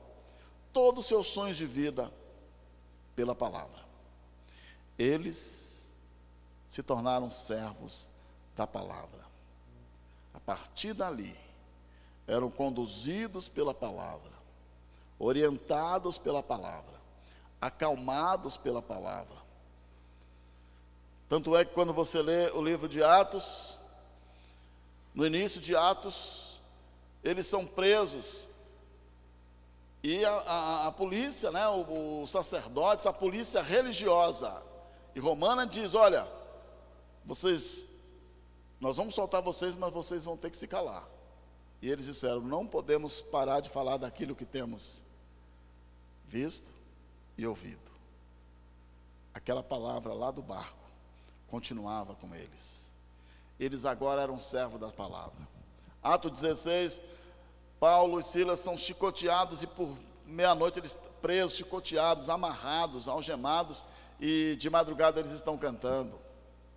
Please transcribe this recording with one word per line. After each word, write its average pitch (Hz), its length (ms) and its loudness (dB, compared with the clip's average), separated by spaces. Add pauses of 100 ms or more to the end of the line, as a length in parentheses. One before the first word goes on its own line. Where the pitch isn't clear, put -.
(720)
todos 247 300 6
os - 60 -2
seus 214 200 4
sonhos 196 300 -2
de 156 80 -4
vida 127 460 -2 (1000)
pela 120 220 0
palavra. - 520 -6 (1080)
Eles - 920 -2 (800)
se - 140 -8
tornaram 127 480 0
servos 110 800 -8 (460)
da 107 100 -2
palavra. 95 600 -10 (1080)
A - 60 -20
partir - 540 -6
dali, 120 440 -6 (880)
eram 120 240 0
conduzidos 139 1000 -4
pela 143 240 0
palavra, 90 580 -10 (840)
orientados 151 1000 0
pela 143 240 -2
palavra, 87 540 -8 (640)
acalmados 143 960 0
pela 120 260 -2
palavra. 95 560 -10 (1900)
Tanto 160 280 4
é 175 80 8
que 175 100 -2
quando 170 200 2
você 160 280 2
lê 170 300 2
o 156 100 -2
livro 156 280 0
de 147 140 2
Atos, 185 720 4 (1400)
no 143 120 2
início 175 360 0
de 165 140 0
Atos, - 840 0 (640)
eles 175 240 2
são 190 180 2
presos, 185 840 2 (1500)
e 175 240 0
a, 208 60 4
a, 160 560 0
a 160 40 0
polícia, 196 600 -2
né, 196 160 2
o, 156 560 -2
os 131 80 -8
sacerdotes, 170 760 2
a 190 80 6
polícia 190 480 0
religiosa 170 1000 4 (500)
e 139 60 -8
romana 175 480 4
diz: 185 260 -2
"Olha, 190 320 8 (1000)
vocês, 160 640 2 (920)
nós 131 180 -2
vamos 208 160 -4
soltar 185 280 0
vocês, 180 340 -2
mas 180 180 -4
vocês 170 320 -4
vão 165 120 -8
ter 165 120 -8
que - 80 -10
se 220 100 -8
calar." 143 380 -6 (760)
E 120 80 -6
eles 139 160 -4
disseram: 123 360 -2
"Não 151 240 -4
podemos 151 560 -2
parar 135 380 0
de 139 100 -6
falar 135 280 -2
daquilo 131 380 -8
que 123 100 -12
temos 117 580 -8 (1200)
visto 135 460 -6 (680)
e 113 80 -4
ouvido." 101 460 -10 (1400)
Aquela 123 280 -4
palavra 117 520 -6
lá 120 180 -2
do 139 100 -12
barco 95 380 -12 (680)
continuava 107 680 -8
com 90 180 -16
eles. - 560 -16 (720)
Eles 131 240 -4
agora 135 380 0
eram 131 180 -4
servos 120 400 -4
da 110 100 -10
palavra. 87 580 -12 (540)
Ato 165 280 2
dezesseis, 160 720 0 (800)
Paulo 175 400 6
e 160 40 -2
Silas 175 360 2
são 180 180 -2
chicoteados 175 840 0
e 175 40 -6
por 147 300 -6 (280)
meia-noite 170 540 4
eles 156 180 -4 (240)
presos, 180 360 2
chicoteados, 160 720 0
amarrados, 151 800 -2
algemados, 151 760 -2 (360)
e 156 380 2
de 147 120 -2
madrugada 160 500 6
eles 147 120 -4
estão 151 260 -4
cantando. 127 600 -2 (600)